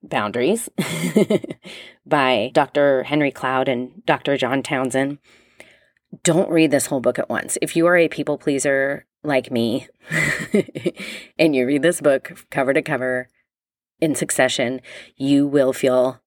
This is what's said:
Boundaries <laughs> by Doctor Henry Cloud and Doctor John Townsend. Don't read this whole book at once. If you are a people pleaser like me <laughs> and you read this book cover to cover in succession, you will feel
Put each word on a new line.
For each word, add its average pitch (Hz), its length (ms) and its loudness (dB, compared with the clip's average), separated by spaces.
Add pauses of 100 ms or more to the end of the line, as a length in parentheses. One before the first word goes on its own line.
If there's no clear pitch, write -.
Boundaries 123 640 -2 (680)
<laughs> - 680 -12
by 131 480 2
Doctor 143 500 2
Henry 147 280 0
Cloud 131 360 -2
and 127 380 -4
Doctor 143 320 0
John 131 260 0
Townsend. 135 560 -2 (1040)
Don't 170 260 2
read 160 220 4
this 139 160 0
whole 139 140 -2
book 123 180 0
at - 100 -4
once. - 320 -6
If - 140 -4
you 170 120 4
are 175 100 4
a 165 100 4
people 147 300 -4
pleaser 139 680 -2 (180)
like 139 280 -2
me 117 360 -2 (220)
<laughs> - 1300 -4
and 156 160 4
you 127 100 2
read 139 160 0
this 165 180 2
book 143 520 -2
cover 139 220 0
to 151 80 2
cover 127 460 -4 (720)
in 156 160 0
succession, 131 680 -2 (340)
you 143 320 2
will 139 260 2
feel 127 540 0